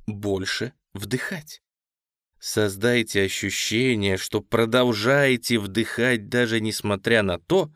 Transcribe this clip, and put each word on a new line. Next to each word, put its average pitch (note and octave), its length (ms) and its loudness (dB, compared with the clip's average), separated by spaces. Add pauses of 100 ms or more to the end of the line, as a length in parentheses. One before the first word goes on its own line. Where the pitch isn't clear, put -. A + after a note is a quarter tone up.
больше G2+ 680 -4 (200)
вдыхать. B2 680 -8 (760)
Создайте G#2+ 840 0
ощущение, G#2 920 0
что - 240 -4
продолжаете A#2+ 1160 2
вдыхать, G#2+ 680 -2
даже A#2 320 0
несмотря G#2+ 640 0
на F2+ 160 -2
то, E3 360 0